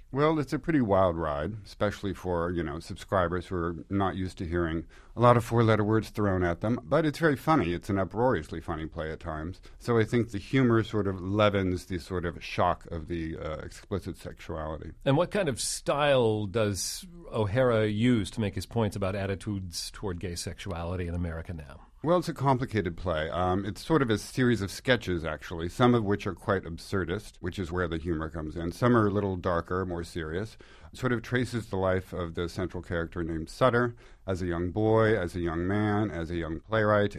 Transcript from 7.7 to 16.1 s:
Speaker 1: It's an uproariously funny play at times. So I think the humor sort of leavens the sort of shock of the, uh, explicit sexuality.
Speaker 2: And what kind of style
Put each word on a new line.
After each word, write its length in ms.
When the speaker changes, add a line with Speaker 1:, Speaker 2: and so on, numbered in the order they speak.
Speaker 1:
It's 160
an 80
uproariously 640
funny 240
play 260
at 80
times. 400
So 200
I 60
think 260
the 80
humor 440
sort 260
of 120
leavens 680
the 120
sort 260
of 180
shock 480
of 180
the, 280
uh, 200
explicit 600
sexuality. 760
Speaker 2:
And 140
what 120
kind 180
of 120
style 840